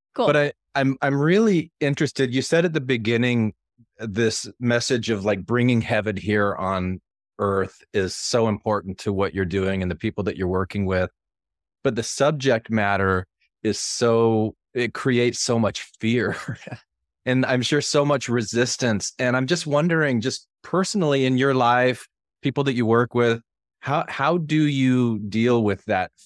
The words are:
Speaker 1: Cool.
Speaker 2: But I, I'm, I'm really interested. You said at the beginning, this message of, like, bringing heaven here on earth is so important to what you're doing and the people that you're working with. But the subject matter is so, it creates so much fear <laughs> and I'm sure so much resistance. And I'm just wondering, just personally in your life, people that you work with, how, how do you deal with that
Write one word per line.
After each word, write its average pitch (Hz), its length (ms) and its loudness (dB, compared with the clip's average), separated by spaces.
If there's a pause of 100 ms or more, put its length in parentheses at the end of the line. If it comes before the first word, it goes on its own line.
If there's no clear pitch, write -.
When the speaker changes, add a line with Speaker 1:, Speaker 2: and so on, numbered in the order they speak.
(140)
Speaker 1:
Cool. 240 120 0
Speaker 2:
But 151 100 4
I, 147 160 0 (240)
I'm, 135 260 0
I'm 139 180 0
really 180 600 2
interested. 135 520 0
You 135 80 0
said 165 240 2
at 170 80 0
the 156 80 -2
beginning, 120 720 0 (460)
this 110 500 -2 (120)
message 120 500 0
of, 101 140 -2
like, 101 200 0
bringing 120 380 2
heaven 104 340 -2
here 101 380 0
on 92 460 -4 (380)
earth 98 440 -2 (100)
is 95 220 -2
so 113 320 0
important 101 520 -2
to 104 140 -4
what 95 220 -2
you're 95 100 0
doing 95 380 -2
and 90 80 -2
the 82 60 -6
people 107 260 -4
that 90 140 -4
you're 92 100 -4
working 95 400 -2
with. 92 240 0 (720)
But 127 140 0
the 113 60 -2
subject 135 680 0
matter 98 560 0 (380)
is 104 160 -2
so, 113 760 2 (200)
it 120 200 -2
creates 120 460 0
so 120 180 0
much 104 400 -2
fear 113 380 -2 (500)
<laughs> - 400 -20
and 127 200 0
I'm 127 160 0
sure 147 180 0
so 147 240 0
much 143 240 -2
resistance. 117 920 -2
And 123 180 0
I'm 131 120 -2
just 170 180 -2
wondering, 147 540 0
just - 260 -4 (160)
personally 160 600 0
in 131 120 2
your 135 180 2
life, 123 520 2 (360)
people 143 220 -2
that 135 100 0
you 117 120 0
work 117 260 4
with, 117 280 2 (400)
how, 147 280 -2
how 156 300 0
do 156 260 0
you 127 540 2 (100)
deal 117 360 2
with 98 220 0
that 92 260 -2 (140)